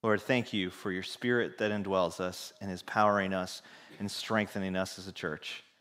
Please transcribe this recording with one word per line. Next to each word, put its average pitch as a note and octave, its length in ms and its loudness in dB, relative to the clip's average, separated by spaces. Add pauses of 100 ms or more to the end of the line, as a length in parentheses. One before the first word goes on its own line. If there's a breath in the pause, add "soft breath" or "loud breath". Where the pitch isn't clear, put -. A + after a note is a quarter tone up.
Lord, G#2+ 180 4
thank B2 320 2
you F#2 180 0
for - 220 -6
your F#2 100 -2
Spirit A#2+ 560 0
that G#2+ 140 2
indwells F#2+ 480 0
us F#2 400 -6
and G2 100 -6
is F2+ 120 -6
powering G#2 500 4
us F#2 300 -4 (360 loud breath)
and G2+ 120 -4
strengthening G2 680 0
us F#2 220 -2
as G2+ 100 -12
a F2+ 40 -12
church. - 520 -8 (160)